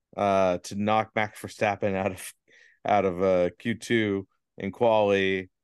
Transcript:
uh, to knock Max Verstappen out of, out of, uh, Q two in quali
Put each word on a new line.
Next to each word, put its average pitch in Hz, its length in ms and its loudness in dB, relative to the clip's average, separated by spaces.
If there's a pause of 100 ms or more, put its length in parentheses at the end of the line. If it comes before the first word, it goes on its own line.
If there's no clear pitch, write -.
(160)
uh, 95 440 2
to - 160 -14
knock 107 400 0
Max 107 260 -4
Verstappen 104 520 -2
out 95 180 -2
of, - 220 -14 (520)
out 101 200 2
of, 90 160 -2
uh, 90 280 2 (100)
Q 117 160 -4
two 104 520 -2 (300)
in 95 140 -6
quali 98 760 2 (140)